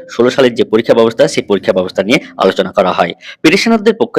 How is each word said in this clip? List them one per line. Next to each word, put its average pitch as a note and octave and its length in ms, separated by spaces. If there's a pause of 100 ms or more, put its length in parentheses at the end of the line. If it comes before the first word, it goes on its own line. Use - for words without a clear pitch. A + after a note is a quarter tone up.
(140)
ষোলো B2 160
সালের B2+ 280
যে - 60
পরীক্ষা A2+ 300
ব্যবস্থা, A2+ 340
সেই - 220
পরীক্ষা G2 220
ব্যবস্থা F#2 300
নিয়ে A#2+ 160 (240)
আলোচনা F#2 300
করা F#2 260
হয়। F2 140 (300)
পিটিশনারদের G#3 580
পক্ষ A#2 180